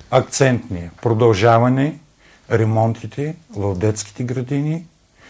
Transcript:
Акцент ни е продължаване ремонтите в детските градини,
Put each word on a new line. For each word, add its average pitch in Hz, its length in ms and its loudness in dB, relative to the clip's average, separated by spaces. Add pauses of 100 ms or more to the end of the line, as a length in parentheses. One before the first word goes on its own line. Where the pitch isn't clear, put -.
(100)
Акцент 127 600 0
ни 87 80 -8
е 85 120 -12 (120)
продължаване 117 960 2 (520)
ремонтите 113 840 -2 (200)
в 101 180 -4
детските 107 500 -4
градини, 143 600 -6 (460)